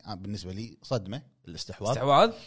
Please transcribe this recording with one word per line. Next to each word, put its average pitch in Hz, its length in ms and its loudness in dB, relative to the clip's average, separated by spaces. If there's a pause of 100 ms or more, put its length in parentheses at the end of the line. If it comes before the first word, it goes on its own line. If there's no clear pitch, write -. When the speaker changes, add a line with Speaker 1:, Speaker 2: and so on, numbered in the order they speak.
Speaker 1:
آه، 107 80 -10
بالنسبة 92 400 -8
لي 110 300 -10
صدمة، 117 380 -4 (260)
الاستحواذ. 95 440 -6
Speaker 2:
استحواذ؟ 143 420 6 (140)